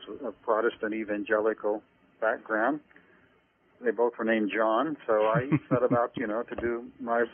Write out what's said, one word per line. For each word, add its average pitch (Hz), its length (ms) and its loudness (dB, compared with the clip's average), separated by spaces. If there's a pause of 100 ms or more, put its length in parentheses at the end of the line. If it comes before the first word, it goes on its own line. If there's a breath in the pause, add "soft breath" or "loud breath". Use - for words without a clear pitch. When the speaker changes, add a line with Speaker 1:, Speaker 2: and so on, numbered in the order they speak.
Speaker 1:
with 101 140 -14
a 117 100 -8
Protestant 110 600 -2
evangelical 107 880 -2 (400)
background. 113 580 0 (1040 soft breath)
They 117 80 4
both 117 260 0
were 113 80 -4
named 107 300 2
John, 113 400 2 (100)
so 113 80 2 (120)
I 117 240 2 (100)
Speaker 2:
<laughs> - 100 -12
Speaker 1:
set 123 140 2
about, 123 320 2
you 120 120 -4
know, 110 160 -4
to 123 120 -10
do 117 300 -4 (160)
my 117 320 0